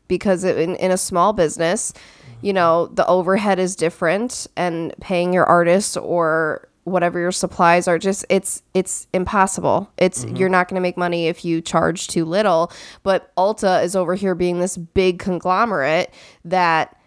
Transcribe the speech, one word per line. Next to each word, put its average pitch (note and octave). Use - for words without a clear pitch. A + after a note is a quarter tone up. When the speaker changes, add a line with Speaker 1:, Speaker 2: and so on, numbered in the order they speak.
Speaker 1:
because F3+
it, -
in, E3
in F#3
a F#3
small F#3
business, E3+
you G3+
know, E3+
the -
overhead F#3+
is F#3
different, F3+
and E3
paying F3+
your F3+
artists F3
or D#3+
whatever F3
your F3
supplies F3
are, E3+
just, F#3+
it's, -
it's -
impossible. F#3
It's, F#3
Speaker 2:
Mm-hmm. A2+
Speaker 1:
you're F#3+
not F3+
gonna F#3
make F3+
money F3
if E3+
you E3
charge E3
too E3
little. F3
But -
Ulta F#3+
is F3+
over F3+
here F#3+
being F3
this F3+
big F#3
conglomerate F3+
that E3+